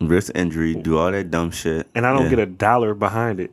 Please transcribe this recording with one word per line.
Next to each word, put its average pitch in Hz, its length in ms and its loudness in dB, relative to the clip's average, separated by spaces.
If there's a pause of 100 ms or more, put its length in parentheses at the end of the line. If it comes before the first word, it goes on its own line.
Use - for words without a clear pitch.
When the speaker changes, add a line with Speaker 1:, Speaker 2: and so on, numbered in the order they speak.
Speaker 1:
risk 85 340 2
injury, 82 400 0
do 80 240 0
all 87 120 2
that 95 200 -4
dumb 85 200 0
shit. 80 440 -4
Speaker 2:
And 117 120 0
I 131 60 2
don't 135 120 2
Speaker 1:
Yeah. 123 60 0
Speaker 2:
get 127 80 4
a 107 80 2
dollar 104 480 2
behind 104 460 -2
it. 90 120 -6